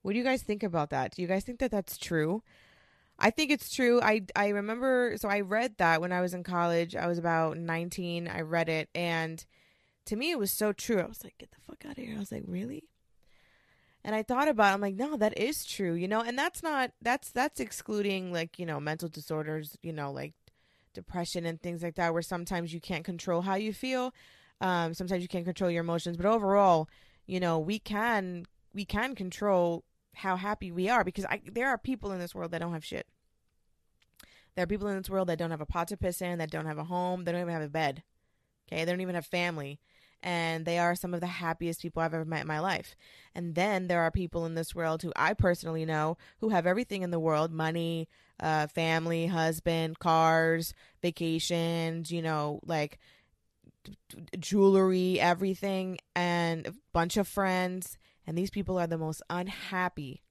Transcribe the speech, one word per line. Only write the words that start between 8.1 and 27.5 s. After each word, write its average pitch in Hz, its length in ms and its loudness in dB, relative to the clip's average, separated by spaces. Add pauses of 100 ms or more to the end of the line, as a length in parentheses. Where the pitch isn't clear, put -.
I - 140 -6
read 160 280 0
it, 160 260 0
and 165 500 -2 (600)
to 214 100 -2
me, 285 140 0
it 311 80 0
was 196 120 0
so 214 220 2
true. 202 280 0
I 165 60 -2
was - 160 -14
like, - 160 -20
"Get - 120 -20
the - 100 -20
fuck - 280 -18
outta 269 120 -12
here." 226 160 -8
I 208 40 -6
was 196 120 -6
like, 208 140 -8
"Really?" 233 380 -8 (1200)
And 214 100 -2
I 220 80 0
thought 262 260 2
about 214 220 8
it. 196 40 4
I'm 202 60 0
like, 196 160 0
"No, 285 200 -2
that 214 220 2
is 269 260 0
true," 175 300 -2
you 175 140 -2
know? 214 120 2
And 240 180 -2
that's 330 240 -2
not, 285 300 0 (100)
that's, 240 280 0
that's 262 280 0
excluding, 196 760 -2
like, 165 260 -4
you 180 60 -6
know, 151 140 -4
mental 156 300 -4
disorders, 156 760 -6
you 165 100 -8
know, 143 200 -6
like 139 220 -8 (600)
depression 175 500 -6
and 165 160 -4
things 175 220 -6
like 170 140 -6
that, 170 160 2
where 165 100 0
sometimes 170 500 -4
you 170 80 -8
can't 165 240 -6
control 175 380 0
how 190 140 0
you 214 160 -2
feel. 254 420 -2 (460)
Um, 170 340 0
sometimes 180 280 -2
you 180 60 -8
can't 175 160 -4
control 180 260 0
your 170 120 0
emotions, 170 340 -2
but 175 100 0
overall, 196 640 6 (380)
you 185 140 -2
know, 165 180 4